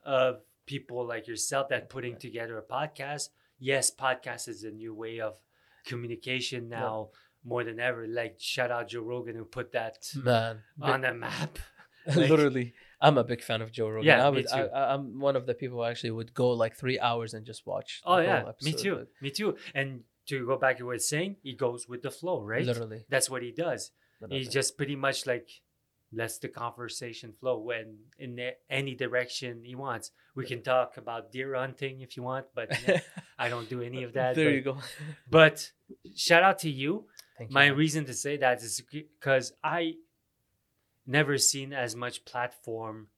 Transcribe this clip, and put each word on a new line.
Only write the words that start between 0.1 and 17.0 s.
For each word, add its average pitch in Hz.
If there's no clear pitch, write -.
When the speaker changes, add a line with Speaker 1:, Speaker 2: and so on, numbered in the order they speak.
Speaker 1:
people 123
like 117
yourself 135
that 120
putting 123
Speaker 2:
Yeah. 117
Speaker 1:
together 117
a 107
podcast. 143
Yes, 131
podcast 127
is 104
a 107
new 110
way 113
of 110
communication 120
Speaker 2:
Yeah. 117
Speaker 1:
now 110
more 120
than 113
ever. 120
Like, 117
shout 123
out 117
Joe 117
Rogan 117
who 113
put 120
that 113
Speaker 2:
Man, 113
Speaker 1:
on 135
Speaker 2:
bi- 127
Speaker 1:
the 120
map. 117
Speaker 2:
<laughs> -
Speaker 1:
Like 143
Speaker 2:
Literally, 139
I'm 147
a 120
big 117
fan 113
of 110
Joe 113
Rogan. 110
Speaker 1:
Yeah, 131
Speaker 2:
I 143
Speaker 1:
me 135
Speaker 2:
would, 135
I, 135
Speaker 1:
too. 135
Speaker 2:
I, 135
I'm 131
one 139
of 127
the 123
people 123
who 117
actually 117
would 113
go, 123
like, 113
three 127
hours 117